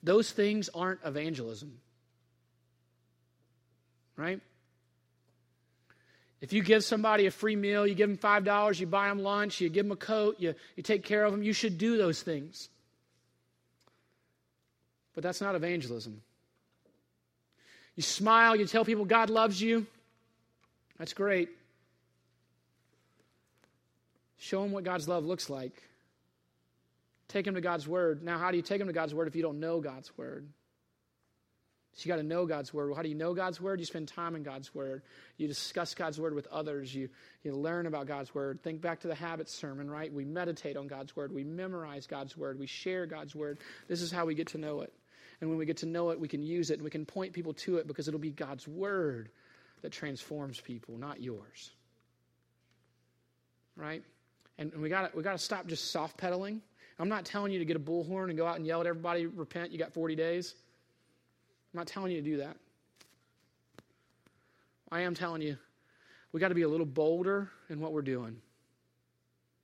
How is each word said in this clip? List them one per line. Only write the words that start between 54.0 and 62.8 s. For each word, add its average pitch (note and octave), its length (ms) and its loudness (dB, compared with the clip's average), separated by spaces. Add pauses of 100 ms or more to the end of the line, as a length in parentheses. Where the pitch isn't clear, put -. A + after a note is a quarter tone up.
And, D#3 160 -6
and D#3 80 -8
we D#3 80 -2
gotta, F#3 260 0
we D#3+ 80 -4
gotta F#3+ 140 -2
stop F#3 300 -6
just D#3+ 240 -6
soft D#3+ 260 -4
pedaling. F#3+ 440 -4 (360)
I'm F3 120 0
not G3+ 160 -2
telling G3+ 260 -2
you F#3 80 0
to E3 60 0
get D#3+ 100 2
a D3+ 40 -2
bullhorn E3+ 500 -2
and D#3 80 -2
go E3 80 2
out E3+ 120 0
and D#3+ 80 -6
yell E3 140 0
at E3+ 80 0
everybody, E3+ 380 0
"Repent, E3+ 460 -6
you D#3 80 -6
got D#3 120 -4
forty E3 240 -2
days." E3+ 380 -2 (1160)
I'm F3 60 -12
not E3+ 100 -8
telling F#3+ 240 -4
you E3+ 60 -2
to D3 100 -4
do D3+ 100 0
that. C#3 200 -8 (2250)